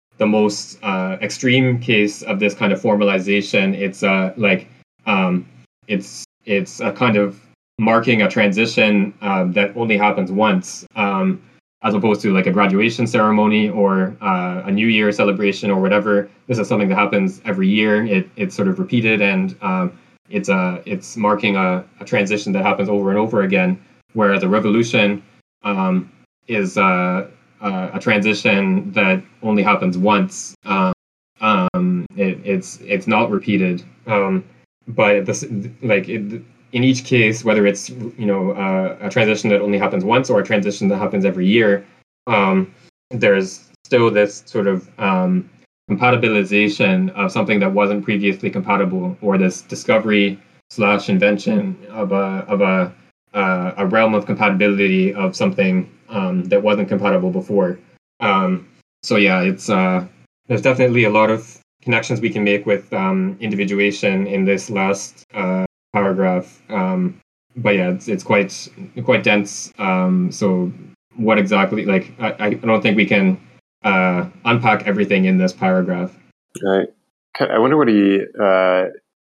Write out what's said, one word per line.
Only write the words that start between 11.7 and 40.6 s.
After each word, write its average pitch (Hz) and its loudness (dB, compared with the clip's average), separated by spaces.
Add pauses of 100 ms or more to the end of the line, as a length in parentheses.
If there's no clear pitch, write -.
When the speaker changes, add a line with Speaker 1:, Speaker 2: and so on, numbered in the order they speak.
Speaker 1:
as 107 0
opposed 104 2
to, 101 2
like, 92 2
a 90 2
graduation 104 2
ceremony 107 2
or, 95 0
uh, 92 -4
a 101 -4
New 208 2
Year 104 2
celebration 101 0
or 95 0
whatever. 101 0 (180)
This 117 -2
is 101 -2
something 104 0
that 95 0
happens 98 0
every 95 0
year. 107 2
It, - -2
it's 98 -6
sort 95 -2
of 92 -2
repeated, 110 0
and, 95 0
um, 92 -4 (320)
it's 101 -4
a, 90 -2
it's 98 -10
marking 104 0
a, 92 -2 (160)
a 101 -16
transition 104 -2
that 95 0
happens 101 0
over 101 0
and 101 0
over 110 0
again. 92 0 (300)
Whereas 98 2
a 92 0
revolution, 104 0 (400)
um, 95 -2 (360)
is, 101 -2
uh, 92 0 (320)
uh, 92 -4
a - -6
transition 98 0
that 95 0 (180)
only 107 0
happens 92 0
once. 98 0 (100)
Um, 95 0 (480)
um, 92 0 (120)
it, 95 -2
it's, 95 -4
it's 98 -4
not 110 2
repeated. 92 0 (220)
Um, 98 0 (420)
but 107 2
at 95 0
the 107 -4
s-, - -6 (360)
like, 101 0
it, 107 -8 (300)
in 123 0
each 131 2
case, 110 2
whether 107 4
it's, 101 -2
you 117 -8
know, 98 0
uh, 95 -2
a 101 -8
transition 110 0
that 101 4
only 101 0
happens 95 -2
once 123 0
or 110 2
a 95 0
transition 101 -2